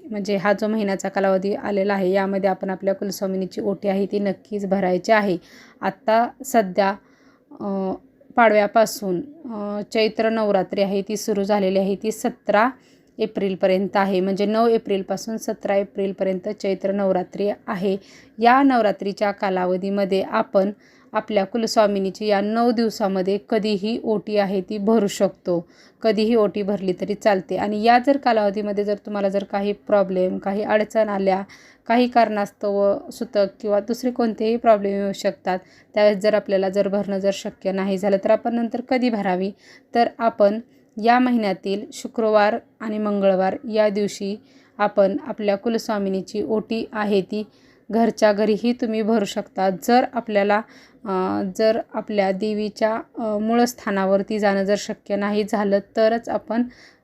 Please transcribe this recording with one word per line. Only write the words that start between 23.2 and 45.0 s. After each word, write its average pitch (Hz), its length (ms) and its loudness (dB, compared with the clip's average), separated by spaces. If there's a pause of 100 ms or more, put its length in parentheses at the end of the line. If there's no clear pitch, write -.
कधीही 214 560 -2
ओटी 214 320 -2
आहे 196 240 0
ती 208 180 -6
भरू 208 280 2
शकतो, 180 640 -2 (340)
कधीही 220 320 2
ओटी 208 280 2
भरली 190 380 -2
तरी 196 140 -4
चालते. 196 420 0
आणि 208 260 -4
या 233 160 6
जर 277 180 2
कालावधीमध्ये 208 680 0
जर 208 100 -2
तुम्हाला 202 340 -4
जर 196 160 -2
काही 202 280 -2
प्रॉब्लेम, 190 640 0
काही 202 240 -4
अडचण 214 460 0
आल्या, 196 340 0 (440)
काही 240 220 2
कारणास्तव 202 920 0 (120)
सुतक 208 360 -2 (140)
किंवा 202 200 0
दुसरे 240 300 -4
कोणतेही 226 460 0
प्रॉब्लेम 208 360 2
येऊ 202 200 -2
शकतात, 190 460 -4 (360)
त्यावेळेस 208 240 4
जर 208 160 2
आपल्याला 196 340 0
जर 196 200 0
भरणं 196 300 -2
जर 196 140 0
शक्य 196 400 -6
नाही 190 260 0
झालं 196 260 2
तर - 60 2
आपण 220 240 2
नंतर 233 260 -2
कधी 247 300 0
भरावी? 196 400 0 (440)
तर 233 140 4 (100)
आपण 226 420 2 (440)
या 240 140 6
महिन्यातील 214 760 0
शुक्रवार 214 640 2 (240)
आणि 214 180 -6
मंगळवार 196 580 0 (160)
या 214 160 2
दिवशी 202 520 -4 (380)
आपण 202 440 2